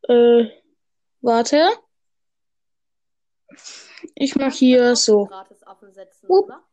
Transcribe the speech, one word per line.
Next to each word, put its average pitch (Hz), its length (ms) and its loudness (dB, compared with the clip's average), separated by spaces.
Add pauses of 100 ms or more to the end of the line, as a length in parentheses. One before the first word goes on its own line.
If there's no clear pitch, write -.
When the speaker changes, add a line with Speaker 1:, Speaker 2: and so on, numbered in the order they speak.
Speaker 1:
äh, 240 360 2 (760)
warte. 247 480 -2 (2500)
Ich 277 200 -6
mach 277 100 -2
Speaker 2:
Kannst 262 160 -6
du 254 40 2
Speaker 1:
hier 247 260 2
Speaker 2:
auch 240 40 0
Speaker 1:
so. 208 300 0
Speaker 2:
gratis 190 380 -20
Affen 196 300 -20
setzen, 190 320 -20
Speaker 1:
Up. 190 60 -4
Speaker 2:
oder? 370 420 -2